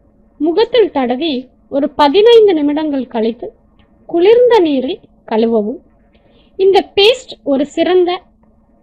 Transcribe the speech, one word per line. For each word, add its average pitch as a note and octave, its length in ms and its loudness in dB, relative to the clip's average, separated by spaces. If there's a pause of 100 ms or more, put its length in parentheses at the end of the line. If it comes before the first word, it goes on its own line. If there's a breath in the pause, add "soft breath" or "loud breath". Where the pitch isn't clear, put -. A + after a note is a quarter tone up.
(360)
முகத்தில் F#4 540 -2
தடவி B3+ 580 -6 (200)
ஒரு C#4 220 -4
பதினைந்து G4+ 640 4
நிமிடங்கள் D4 520 -4
கழித்து A3 460 -8 (540)
குளிர்ந்த A4+ 540 2
நீரில் D4 400 -2 (300)
கழுவவும். A3+ 480 -2 (760 soft breath)
இந்த F#4+ 400 0
பேஸ்ட் A4+ 460 0
ஒரு C#4 240 -2
சிறந்த F4 560 -2 (600)